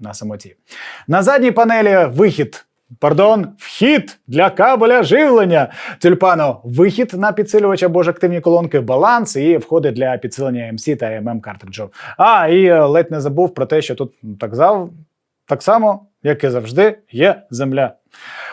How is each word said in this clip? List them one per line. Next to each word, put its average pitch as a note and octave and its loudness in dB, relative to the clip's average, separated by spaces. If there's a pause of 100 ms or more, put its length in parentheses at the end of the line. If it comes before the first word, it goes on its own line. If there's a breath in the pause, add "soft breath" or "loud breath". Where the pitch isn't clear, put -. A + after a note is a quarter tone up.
на G#2 -16
самоті. G#2 -14 (540 loud breath)
На F3+ 2
задній B3+ 2
панелі G#3 2
вихід, D#3 0 (360)
пардон, F#3 2 (120)
вхід - -2
для E3 0
кабеля A#3+ 2
живлення. G3 2 (300 loud breath)
Тюльпано, E3+ 2
вихід G3 0
на G3+ -2
підсилювач G3+ 0
або F3+ 2
ж E3+ 0
активні F3 -2
колонки, E3+ 0
баланс F3+ 0
і D#3 2
входи D3+ -2
для B2+ -4
підсилення B2 -8
М A2 -10
С C#3+ -4
та A#2+ -6
М A2 -8
М A2+ -8
картриджу. G2+ -16 (260 loud breath)
А, F#3+ 2
і, F#3 4
е, E3 4
ледь E3 0
не D#3 -6
забув D3+ -2
про C3 -4
те, D#3 -2
що C3 -10
тут B2 -8 (280)
так A2 -8
зав-, F3 0 (560)
так - -6
само, G#3 0 (220)
як C#3+ -2
і C3+ -2
завжди, C3 0 (140)
є D#3+ 0
земля. C3 -4 (600 loud breath)